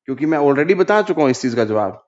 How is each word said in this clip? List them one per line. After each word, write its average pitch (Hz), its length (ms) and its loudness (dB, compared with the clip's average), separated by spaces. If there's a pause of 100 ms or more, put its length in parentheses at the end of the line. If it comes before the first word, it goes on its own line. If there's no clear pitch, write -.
क्योंकि 135 200 -6
मैं 160 120 0
already 143 380 2
बता 208 260 2
चुका 165 200 -2
हूं 135 80 2
इस 123 120 -2
चीज 120 120 -4
का 117 100 0
जवाब 107 280 -2 (160)